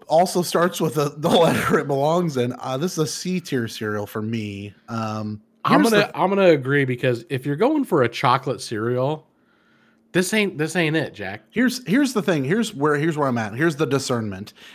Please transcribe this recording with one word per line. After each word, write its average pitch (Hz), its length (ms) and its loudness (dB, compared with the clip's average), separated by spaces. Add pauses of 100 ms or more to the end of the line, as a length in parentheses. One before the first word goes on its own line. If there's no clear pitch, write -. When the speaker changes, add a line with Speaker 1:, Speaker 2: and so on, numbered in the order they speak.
Speaker 1:
also 180 360 2
starts 175 360 0
with 160 160 -2
the, 147 220 0
the 156 120 -2
letter 160 500 4
it 139 80 -4
belongs 147 500 0
in. 123 220 0
Uh, 131 180 -6
this 175 160 -2
is - 60 -6
a 151 80 0
C 180 320 -4
tier 123 280 -4
cereal 104 380 -6
for 110 160 -8
me. 104 520 -6 (140)
Um, 107 540 -6 (240)
Speaker 2:
I'm 277 160 6
Speaker 1:
here's 233 100 4
Speaker 2:
gonna, 208 160 4
Speaker 1:
the - 100 -10
Speaker 2:
I'm 175 120 2
gonna 196 200 6
agree, 139 360 4
because 123 440 -2
if 135 160 -6
you're 143 100 -2
going 269 300 2
for 147 180 2
a 113 60 2
chocolate 127 520 0
cereal, 123 640 -2 (840)
this 185 220 0
ain't, 202 240 0
this 156 180 -4
ain't 160 200 2
it, 131 180 0
Jack. 101 380 -10
Speaker 1:
Here's, - 360 0
here's 254 260 2
the 208 100 0
thing. 160 200 0
Here's 202 300 -2
where, 147 220 0
here's 151 200 0
where 143 120 0
I'm 123 100 0
at. 107 160 -4
Here's 151 220 0
the 151 100 0
discernment. 113 680 -4 (220)